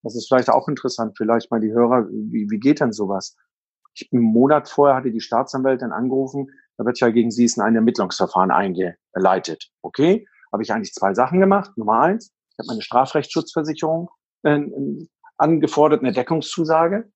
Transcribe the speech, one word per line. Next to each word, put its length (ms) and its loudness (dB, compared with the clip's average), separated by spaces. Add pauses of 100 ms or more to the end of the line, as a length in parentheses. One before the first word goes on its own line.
das 120 -8
ist 120 -8
vielleicht 220 2
auch 180 2
interessant, 480 -6
vielleicht 340 0
mal 120 0
die 100 -2
Hörer, 380 2
wie, 400 -6
wie 100 -4
geht 220 2
denn 100 0
sowas? 460 -6 (560)
Ich, 180 -18
einen 120 2
Monat 440 4
vorher 300 4
hatte 140 -4
die 100 -6
Staatsanwältin 720 -2
angerufen, 560 -4 (280)
da 80 -6
wird 140 -4
ja 100 4
gegen 220 2
sie 140 2
ist 120 0
ein 180 2
Ermittlungsverfahren 760 0
eingeleitet. 1200 -2 (100)
Okay, 460 0 (240)
habe 120 -4
ich 100 -4
eigentlich 200 -6
zwei 200 -2
Sachen 260 0
gemacht. 380 2
Nummer 240 0
eins, 320 -2 (180)
ich 60 -20
habe 100 -12
meine 140 -6
Strafrechtsschutzversicherung, 1300 -2 (340)
äh, 160 2 (760)
angefordert, 640 2
eine 100 0
Deckungszusage. 1040 -2